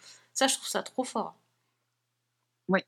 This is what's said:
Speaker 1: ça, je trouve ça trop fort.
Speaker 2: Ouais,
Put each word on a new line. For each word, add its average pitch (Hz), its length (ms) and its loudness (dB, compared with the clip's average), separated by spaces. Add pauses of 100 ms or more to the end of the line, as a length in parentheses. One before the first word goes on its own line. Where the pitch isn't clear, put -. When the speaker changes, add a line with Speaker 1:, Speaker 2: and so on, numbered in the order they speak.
(320)
Speaker 1:
ça, 269 140 2
je 269 80 4
trouve - 140 -6
ça - 140 -2
trop - 220 -4
fort. 214 300 -4 (1300)
Speaker 2:
Ouais, 185 200 2